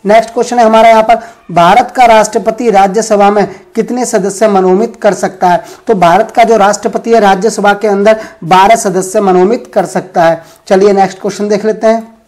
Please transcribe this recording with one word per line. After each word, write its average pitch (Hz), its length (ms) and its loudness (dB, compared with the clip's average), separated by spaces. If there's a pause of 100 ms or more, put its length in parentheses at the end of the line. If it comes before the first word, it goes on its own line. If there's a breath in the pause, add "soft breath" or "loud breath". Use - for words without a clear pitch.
Next 220 280 0
question 240 260 -4
है 233 60 4
हमारा 220 240 2
यहाँ 220 140 4
पर, 226 120 2 (360 loud breath)
भारत 175 400 2
का 254 140 2
राष्ट्रपति 220 680 0
राज्यसभा 202 580 0
में 202 180 0 (280 loud breath)
कितने 240 300 -4
सदस्य 196 420 -2
मनोनीत 196 540 0
कर 202 120 0
सकता 185 360 -4
है? 175 140 0 (240 loud breath)
तो 233 80 0
भारत 180 360 0
का 240 120 2
जो 226 140 2
राष्ट्रपति 208 560 -2
है 226 60 4
राज्यसभा 202 540 0
के 202 140 -4
अंदर 208 320 2 (240 loud breath)
बारह 185 320 4
सदस्य 190 460 -4
मनोनीत 190 520 0
कर 185 120 -2
सकता 180 380 -4
है। 165 180 0 (260 loud breath)
चलिए 202 260 2
next 190 280 0
question 202 260 -6
देख 208 180 -4
लेते 220 220 -2
हैं। 226 280 -2 (120)